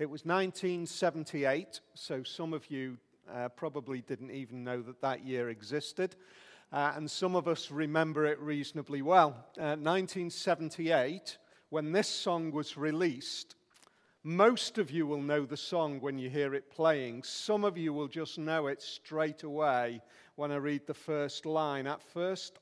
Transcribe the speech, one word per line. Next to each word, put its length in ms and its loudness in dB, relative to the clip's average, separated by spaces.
It 100 -2
was 160 -10
nineteen 600 0
seventy-eight, 920 0
so 300 -8
some 280 -6
of 160 -8
you, 300 -6
uh, 180 -4
probably 500 -6
didn't 320 -8
even 320 -10
know 180 -4
that 200 -14
that 220 -2
year 260 -2
existed. 680 -4
Uh, 240 2
and 120 -6
some 280 0
of 100 2
us 240 -2
remember 540 2
it 160 2
reasonably 600 -4
well. 360 8
Uh, 160 2
nineteen 520 2
seventy-eight, 1080 2
when 240 -2
this 160 4
song 420 0
was 260 -4
released, 800 -2
most 540 4
of 120 0
you 160 0
will 160 -2
know 240 0
the 100 -8
song 440 -2
when 180 -4
you 100 -6
hear 240 0
it 200 -6
playing. 500 2
Some 400 0
of 160 2
you 140 0
will 160 -2
just 300 -8
know 280 0
it 160 -4
straight 640 -4
away 560 2
when 160 -2
I 60 0
read 280 -2
the 100 -6
first 520 -4
line. 400 0
"At 160 -4
first 600 -6